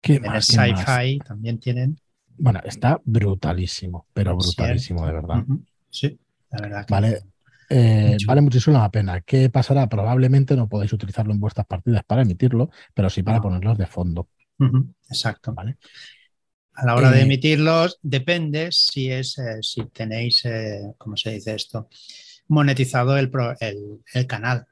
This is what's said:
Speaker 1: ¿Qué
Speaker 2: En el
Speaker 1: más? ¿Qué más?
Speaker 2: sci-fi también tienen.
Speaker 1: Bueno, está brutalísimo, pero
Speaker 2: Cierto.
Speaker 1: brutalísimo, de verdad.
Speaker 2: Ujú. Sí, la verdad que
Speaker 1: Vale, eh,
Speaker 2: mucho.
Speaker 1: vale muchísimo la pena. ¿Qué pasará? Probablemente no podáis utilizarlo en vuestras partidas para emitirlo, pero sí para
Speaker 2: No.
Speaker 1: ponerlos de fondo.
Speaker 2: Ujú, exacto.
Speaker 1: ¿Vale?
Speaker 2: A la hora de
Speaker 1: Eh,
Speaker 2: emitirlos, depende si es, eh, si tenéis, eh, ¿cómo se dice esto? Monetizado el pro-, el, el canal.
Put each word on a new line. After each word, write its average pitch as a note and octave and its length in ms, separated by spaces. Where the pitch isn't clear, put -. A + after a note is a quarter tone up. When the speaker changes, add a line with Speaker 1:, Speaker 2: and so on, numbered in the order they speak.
Speaker 1:
¿Qué D3 140
Speaker 2:
En B2 100
el G#2 60
Speaker 1:
más? G#2+ 160
¿Qué A2+ 100
más? A2 280
Speaker 2:
sci-fi C3 340
también A2+ 400
tienen. B2+ 400
Speaker 1:
Bueno, C3 260
está - 400
brutalísimo, F#2 1080
pero F2+ 260
Speaker 2:
Cierto. F2 240
Speaker 1:
brutalísimo, E2+ 420
de E2 80
verdad. D#2+ 260
Speaker 2:
Ujú. - 260
Sí, - 280
la G#2 100
verdad G2+ 240
que G#2+ 80
Speaker 1:
Vale, G#2 300
eh, A2 440
Speaker 2:
mucho. G2+ 140
Speaker 1:
vale C#3 140
muchísimo C#3 360
la A2 120
pena. F#2+ 320
¿Qué C3 280
pasará? C3+ 400
Probablemente B2+ 680
no A2+ 140
podáis G2+ 240
utilizarlo G#2 400
en G2+ 80
vuestras G#2 260
partidas G2+ 380
para B2+ 160
emitirlo, A#2 480
pero F#2+ 160
sí F#2+ 140
para G#2+ 140
Speaker 2:
No. G#2+ 60
Speaker 1:
ponerlos G2+ 340
de F#2+ 100
fondo. E2+ 420
Speaker 2:
Ujú, B2+ 340
exacto. - 440
Speaker 1:
¿Vale? G#2 240
Speaker 2:
A C3 100
la A#2+ 100
hora B2+ 160
de B2+ 80
Speaker 1:
Eh, C3+ 40
Speaker 2:
emitirlos, D#3 800
depende D#3 680
si C3 400
es, C3 260
eh, A#2 240
si - 260
tenéis, A2+ 580
eh, A2 520
¿cómo G#2 200
se A2 140
dice G#2+ 240
esto? - 340
Monetizado C3+ 680
el C3+ 120
pro-, B2 300
el, G#2 400
el B2+ 140
canal. A#2+ 440